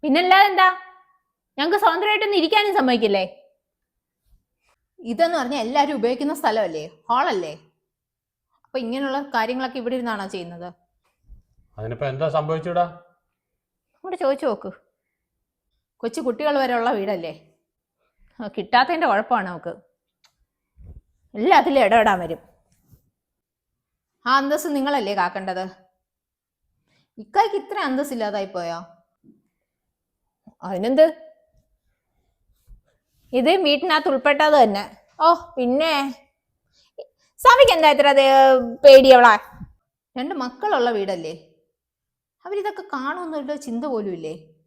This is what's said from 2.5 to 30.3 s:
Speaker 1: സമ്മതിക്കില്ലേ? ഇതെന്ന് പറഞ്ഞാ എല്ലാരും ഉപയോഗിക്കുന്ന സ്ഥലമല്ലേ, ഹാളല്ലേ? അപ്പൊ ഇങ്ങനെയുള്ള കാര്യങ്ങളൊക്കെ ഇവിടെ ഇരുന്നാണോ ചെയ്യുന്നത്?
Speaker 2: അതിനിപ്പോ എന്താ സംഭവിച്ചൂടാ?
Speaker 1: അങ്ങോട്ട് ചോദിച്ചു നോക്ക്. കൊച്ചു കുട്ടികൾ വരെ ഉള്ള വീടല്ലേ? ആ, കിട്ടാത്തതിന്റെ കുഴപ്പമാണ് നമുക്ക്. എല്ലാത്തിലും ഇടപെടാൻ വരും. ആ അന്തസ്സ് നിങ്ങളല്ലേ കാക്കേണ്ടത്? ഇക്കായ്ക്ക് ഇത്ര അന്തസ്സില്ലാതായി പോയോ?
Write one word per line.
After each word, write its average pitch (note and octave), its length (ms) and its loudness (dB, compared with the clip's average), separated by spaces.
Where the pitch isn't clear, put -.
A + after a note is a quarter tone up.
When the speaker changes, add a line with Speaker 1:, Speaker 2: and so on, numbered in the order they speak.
Speaker 1:
സമ്മതിക്കില്ലേ? A3 460 0
ഇതെന്ന് E4+ 280 -2
പറഞ്ഞാ C4 240 -6
എല്ലാരും C#4+ 340 -2
ഉപയോഗിക്കുന്ന B3+ 420 -2
സ്ഥലമല്ലേ, F#3+ 440 -4
ഹാളല്ലേ? A#3 420 -2
അപ്പൊ - 200 -14
ഇങ്ങനെയുള്ള C4+ 340 -6
കാര്യങ്ങളൊക്കെ B3+ 480 -4
ഇവിടെ A#3+ 160 -6
ഇരുന്നാണോ A3 360 -6
ചെയ്യുന്നത്? F3 340 -14
Speaker 2:
അതിനിപ്പോ A2+ 340 -10
എന്താ C#3+ 160 -6
സംഭവിച്ചൂടാ? D#3+ 480 -4
Speaker 1:
അങ്ങോട്ട് F#4 280 -12
ചോദിച്ചു C#4 260 -2
നോക്ക്. G3+ 220 -10
കൊച്ചു A3+ 260 -8
കുട്ടികൾ C#4+ 340 -4
വരെ B3 160 -2
ഉള്ള A#3 180 -2
വീടല്ലേ? F#3+ 380 -8
ആ, G#3+ 160 -12
കിട്ടാത്തതിന്റെ C4 540 0
കുഴപ്പമാണ് G#3 400 -2
നമുക്ക്. E3+ 240 -12
എല്ലാത്തിലും C#4 480 2
ഇടപെടാൻ G#3+ 380 2
വരും. D#3+ 160 -10
ആ B3 120 2
അന്തസ്സ് D4 340 -4
നിങ്ങളല്ലേ C4 440 -2
കാക്കേണ്ടത്? F#3 460 -4
ഇക്കായ്ക്ക് G#4 400 -2
ഇത്ര - 160 -12
അന്തസ്സില്ലാതായി A3+ 680 -6
പോയോ? E3+ 240 -8